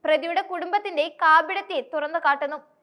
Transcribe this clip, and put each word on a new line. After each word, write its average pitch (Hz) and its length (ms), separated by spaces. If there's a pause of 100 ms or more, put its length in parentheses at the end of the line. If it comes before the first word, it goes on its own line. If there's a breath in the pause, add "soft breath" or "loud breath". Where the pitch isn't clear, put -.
പ്രതിയുടെ 330 460
കുടുംബത്തിന്റെ 359 540 (180)
കാപിടത്തെ 349 560 (140)
തുറന്നു 320 340
കാട്ടുന്നു. 285 320 (240)